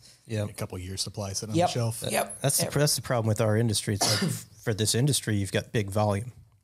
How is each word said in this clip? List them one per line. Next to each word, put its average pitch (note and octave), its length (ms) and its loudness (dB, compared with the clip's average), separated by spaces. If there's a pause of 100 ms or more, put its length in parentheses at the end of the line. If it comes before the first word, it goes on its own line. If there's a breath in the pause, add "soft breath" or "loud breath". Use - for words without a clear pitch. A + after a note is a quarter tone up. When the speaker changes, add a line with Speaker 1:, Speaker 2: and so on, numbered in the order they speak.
(260 loud breath)
Speaker 1:
Yep. G#2 240 -4
Speaker 2:
A - 20 -14
couple G2 260 -8
years F#2 240 -8
supply G2 300 -6
sitting G#2+ 220 -6
Speaker 3:
Yep. F3 140 2
Speaker 2:
on - 0 -
the - 40 -2
shelf. A#2 380 -2
Speaker 3:
Yep. - 320 -4
Speaker 1:
That's - 160 2
the, - 60 0
Speaker 3:
Yep. - 100 -4
Speaker 1:
that's D3 220 4
the A#2+ 60 -6
problem A2+ 260 0
with G#2+ 120 2
our G#2+ 160 4
industry. A2 380 2
It's G#2 280 0
like, E3+ 100 0
<coughs> - 300 -10
for A#2 120 -2
this G#2 200 0
industry, A#2+ 420 2
you've G2 160 -2
got - 200 -2
big G#2 180 0
volume. G#2 420 0 (320)